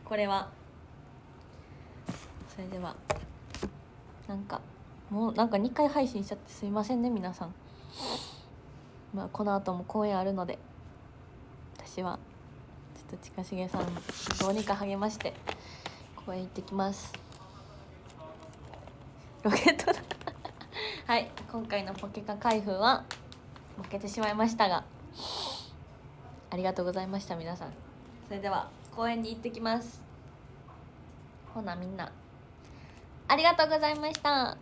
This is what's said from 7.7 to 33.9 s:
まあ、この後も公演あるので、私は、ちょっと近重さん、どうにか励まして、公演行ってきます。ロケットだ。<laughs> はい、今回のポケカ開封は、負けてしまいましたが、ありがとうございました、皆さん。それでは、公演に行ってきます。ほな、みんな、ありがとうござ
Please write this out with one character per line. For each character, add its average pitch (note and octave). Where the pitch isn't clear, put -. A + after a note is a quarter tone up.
ま G3
あ、 -
こ -
の G3+
後 G3
も F3+
公 G#3+
演 G3+
あ F#3
る G3
の F#3+
で、 -
私 -
は、 F3+
ち -
ょ -
っ -
と -
近 -
重 F#3
さ F#3+
ん、 F3+
ど F#3+
う G3
に G#3+
か G3
励 G3
ま G#3
し G#3+
て、 -
公 F#3+
演 F#3
行 F#3
っ -
て F#3+
き G3
ま G3
す。 -
ロ G#3
ケ -
ッ -
ト -
だ。 -
<laughs> -
は A#3
い、 A#3
今 A3+
回 G3+
の F#3+
ポ G3+
ケ G3+
カ G#3
開 A3
封 G3+
は、 A3
負 -
け G3+
て G#3
し G3+
ま G#3+
い G#3
ま A3
し A3+
た G#3+
が、 F3
あ F3+
り F#3
が F#3
と F#3
う F3
ご F3+
ざ F#3
い -
ま G3
し -
た、 F3
皆 E3
さ E3+
ん。 -
そ G3+
れ G3
で G3
は、 F#3+
公 A3+
演 A#3
に A3
行 A3+
っ -
て A#3+
き A#3
ま A3+
す。 -
ほ A3+
な、 F3+
み F3+
ん F#3+
な、 F3+
あ C#4
り D#4
が E4+
と D#4+
う D4+
ご D#4
ざ D4+